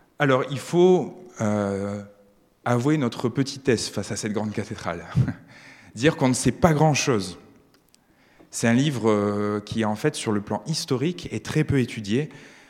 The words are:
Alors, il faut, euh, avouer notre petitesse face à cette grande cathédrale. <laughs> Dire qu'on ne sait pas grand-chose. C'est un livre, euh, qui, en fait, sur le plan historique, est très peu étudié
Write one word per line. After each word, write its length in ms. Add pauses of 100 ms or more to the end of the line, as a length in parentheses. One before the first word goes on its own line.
(180)
Alors, 320
il 80
faut, 640 (160)
euh, 600 (640)
avouer 340
notre 300
petitesse 600
face 240
à 40
cette 160
grande 200
cathédrale. 540 (440)
<laughs> 440
Dire 220
qu'on 120
ne 60
sait 180
pas 220
grand-chose. 640 (1120)
C'est 160
un 80
livre, 340
euh, 520
qui, 240
en 120
fait, 200
sur 160
le 80
plan 260
historique, 640
est 120
très 180
peu 160
étudié 500 (400)